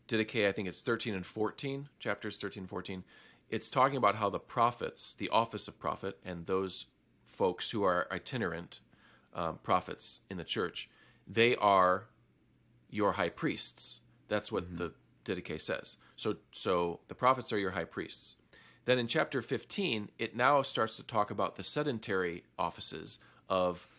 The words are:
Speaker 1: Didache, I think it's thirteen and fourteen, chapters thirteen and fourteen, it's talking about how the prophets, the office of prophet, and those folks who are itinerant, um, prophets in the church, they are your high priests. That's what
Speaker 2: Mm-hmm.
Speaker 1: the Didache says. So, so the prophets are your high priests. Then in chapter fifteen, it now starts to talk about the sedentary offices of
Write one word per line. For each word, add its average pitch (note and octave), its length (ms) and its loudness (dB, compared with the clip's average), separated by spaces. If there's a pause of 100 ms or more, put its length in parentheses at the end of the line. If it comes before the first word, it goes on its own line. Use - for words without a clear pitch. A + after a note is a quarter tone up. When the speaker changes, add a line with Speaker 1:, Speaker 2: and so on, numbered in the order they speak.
Speaker 1:
Didache, A2 400 2
I G2 60 4
think G2 160 -4
it's E2 120 -6
thirteen A2+ 340 0
and F2+ 100 -4
fourteen, C#3 640 -4 (100)
chapters G#2 380 -6
thirteen G2 260 -6
and F#2 60 -10
fourteen, F#2 340 -6 (460)
it's - 200 -2
talking C#3 280 4
about A2 180 4
how G#2+ 140 0
the F#2+ 100 -2
prophets, - 760 -2
the G2+ 160 -4
office A2 380 0
of E2 120 -14
prophet, F2 440 -4
and F2 220 -8
those F#2+ 400 0 (400)
folks - 460 -2
who G#2 120 0
are F2+ 260 4
itinerant, F2 680 -4 (540)
um, E2 300 -2
prophets - 640 0
in F#2+ 80 -6
the E2 80 -6
church, - 440 -4 (380)
they A#2 300 4
are F#2+ 480 6 (840)
your G2+ 240 4
high F2+ 160 2
priests. - 720 -4 (300)
That's G#2 220 0
what F#2 140 0
Speaker 2:
Mm-hmm. F2 120 -8
Speaker 1:
the E2+ 160 -4 (320)
Didache F2 340 -4
says. - 380 -6 (180)
So, G#2 220 -2 (160)
so F2 560 0
the - 60 -12
prophets B2+ 360 2
are A2 80 2
your F#2+ 120 0
high F#2 120 -2
priests. - 540 -10 (480)
Then B2+ 140 4
in A#2 80 0
chapter D3+ 340 0
fifteen, A#2+ 760 -2
it A2+ 200 -4
now C#3 240 6
starts A#2+ 340 0
to - 80 -10
talk G#2+ 280 0
about G2 260 0
the F#2+ 60 -6
sedentary G2 800 -2 (120)
offices - 640 -4 (300)
of F2+ 480 2